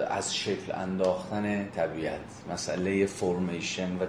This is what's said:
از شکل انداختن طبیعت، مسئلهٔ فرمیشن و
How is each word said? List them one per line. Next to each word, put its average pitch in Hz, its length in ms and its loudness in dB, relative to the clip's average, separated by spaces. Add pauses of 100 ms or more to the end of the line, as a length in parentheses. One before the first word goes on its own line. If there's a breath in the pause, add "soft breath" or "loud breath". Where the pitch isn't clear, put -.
(100)
از - 260 -2
شکل - 380 -2
انداختن 95 1000 0
طبیعت، 78 440 0 (320)
مسئلهٔ 92 540 2
فرمیشن 92 920 0
و 92 80 0